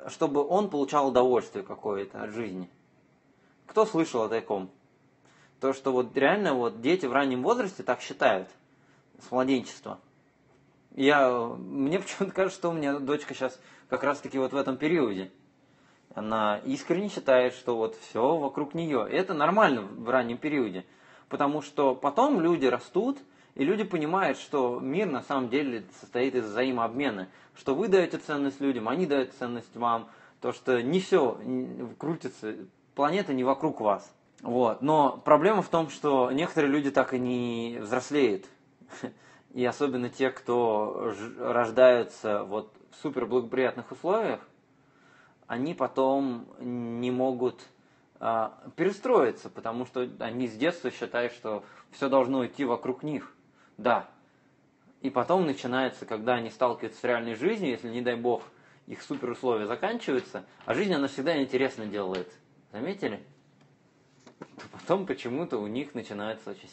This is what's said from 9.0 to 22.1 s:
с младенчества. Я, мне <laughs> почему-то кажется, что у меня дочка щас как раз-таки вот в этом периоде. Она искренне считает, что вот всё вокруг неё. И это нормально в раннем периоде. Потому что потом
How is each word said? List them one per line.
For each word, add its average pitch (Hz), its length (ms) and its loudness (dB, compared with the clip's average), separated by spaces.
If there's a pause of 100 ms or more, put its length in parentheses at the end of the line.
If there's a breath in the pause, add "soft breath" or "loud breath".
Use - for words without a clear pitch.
с - 100 -20
младенчества. 123 680 -2 (960)
Я, 135 360 6 (280)
мне 139 400 -2
<laughs> - 20 0
почему-то 190 320 -6
кажется, 190 260 -2
что 170 120 -2
у - 20 -2
меня 143 260 -2
дочка 143 360 -4
щас 127 260 -6 (280 loud breath)
как 127 160 -2
раз-таки 139 340 -2
вот 131 140 0
в 135 40 -2
этом 135 200 0
периоде. 123 540 0 (840 soft breath)
Она 107 500 0
искренне 165 440 -2
считает, 127 460 2
что 120 220 -2
вот 110 200 -2
всё 135 420 0
вокруг 139 360 -4
неё. 151 320 0
И - 60 -6
это 190 220 0
нормально 156 480 4
в 110 260 -10
раннем 120 300 2
периоде. 120 460 -2 (440 loud breath)
Потому 143 320 0
что 139 340 2
потом 220 460 2